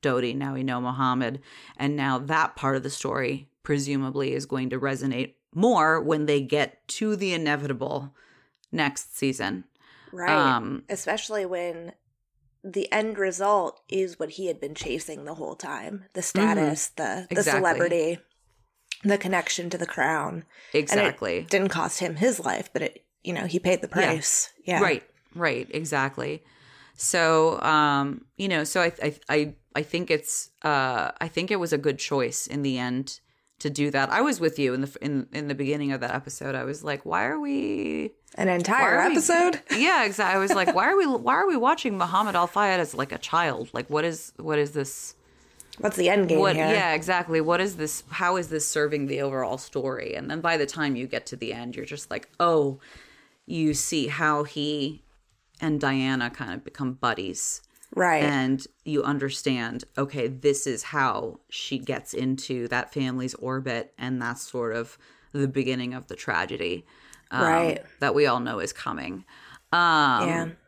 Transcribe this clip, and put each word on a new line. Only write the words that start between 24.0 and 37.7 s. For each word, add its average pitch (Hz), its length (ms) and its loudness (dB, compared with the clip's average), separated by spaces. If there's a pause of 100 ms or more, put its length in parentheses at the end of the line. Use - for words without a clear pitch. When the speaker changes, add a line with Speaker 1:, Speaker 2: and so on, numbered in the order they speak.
Speaker 2:
Yeah. 175 160 0
Speaker 1:
Right, 165 240 2 (300)
right, 143 380 -2
exactly. 143 720 -4 (520)
So, 160 680 4
um, 143 640 2 (120)
you 196 100 -4
know, 165 160 0
so 180 180 0
I, 170 200 2
I, 147 140 -2 (140)
I, 151 240 2 (220)
I 147 60 -2
think 170 280 -4
it's, - 400 -2 (140)
uh, 131 560 2
I 165 80 -4
think 180 240 -2
it 208 60 2
was 180 160 0
a 151 40 2
good 143 220 0
choice - 480 -2
in 143 140 -4
the 135 160 0
end 123 420 -4 (400)
to 151 100 -2
do 143 220 0
that. 139 180 2
I 208 120 4
was 277 180 2
with 160 200 2
you 131 140 2
in 127 80 0
the, 135 200 -6
in, 135 320 -2
in 147 140 -6
the 143 80 -4
beginning 143 360 -2
of 131 100 -4
that 123 120 -4
episode. 135 420 -6
I 127 80 -4
was 151 200 -8
like, 147 220 -6
Why 170 200 0
are 302 140 -2
we 254 720 -4 (240)